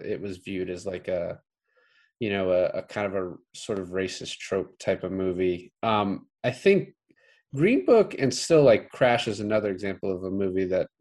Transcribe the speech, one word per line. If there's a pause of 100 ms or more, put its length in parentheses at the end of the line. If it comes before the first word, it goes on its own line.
it
was
viewed
as,
like,
a, (800)
you
know,
a,
a
kind
of
a (180)
sort
of
racist
trope
type
of
movie. (100)
Um, (180)
I
think (580)
Green
Book
and
still,
like,
Crash
is
another
example
of
a
movie
that (140)